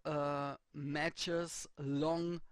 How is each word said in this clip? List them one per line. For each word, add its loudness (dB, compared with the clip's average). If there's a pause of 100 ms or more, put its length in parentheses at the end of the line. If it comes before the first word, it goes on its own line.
uh, 2 (180)
matches, -2 (120)
long 2 (120)